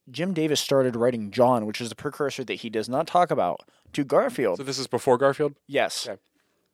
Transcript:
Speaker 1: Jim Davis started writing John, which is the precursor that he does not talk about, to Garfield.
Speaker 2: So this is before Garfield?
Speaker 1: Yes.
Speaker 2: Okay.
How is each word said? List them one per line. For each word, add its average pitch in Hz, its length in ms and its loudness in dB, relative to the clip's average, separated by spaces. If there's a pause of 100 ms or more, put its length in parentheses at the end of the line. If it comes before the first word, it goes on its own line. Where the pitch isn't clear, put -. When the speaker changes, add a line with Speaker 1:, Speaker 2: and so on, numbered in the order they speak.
(100)
Speaker 1:
Jim 170 240 -4
Davis 156 260 0
started 131 360 2
writing 113 340 0
John, 120 360 4
which 107 140 -8
is 120 80 -6
the 110 60 -10
precursor 139 500 -6
that 107 100 -6
he 113 160 -8
does 110 180 -4
not 147 180 -2
talk 180 240 2
about, 98 320 0 (320)
to 143 100 0
Garfield. 135 540 2
Speaker 2:
So 139 40 -10
this 131 160 -6
is 127 80 -6
before 123 300 2
Garfield? 139 380 2 (120)
Speaker 1:
Yes. 127 420 -2
Speaker 2:
Okay. 98 120 -10 (540)